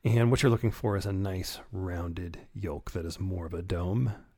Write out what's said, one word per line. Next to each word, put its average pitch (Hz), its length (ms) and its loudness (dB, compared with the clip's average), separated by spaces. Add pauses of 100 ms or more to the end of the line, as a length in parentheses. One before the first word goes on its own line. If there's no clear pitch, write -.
And 117 260 6
what 120 120 4
you're 135 80 8
looking 113 200 4
for 101 260 0
is 95 100 -2
a 101 60 -2
nice 95 480 -2 (120)
rounded 87 640 -6 (140)
yolk 80 380 -6
that 82 160 -4
is 82 140 -8
more 90 260 -4
of 82 80 -8
a 85 80 -4
dome 92 500 0 (260)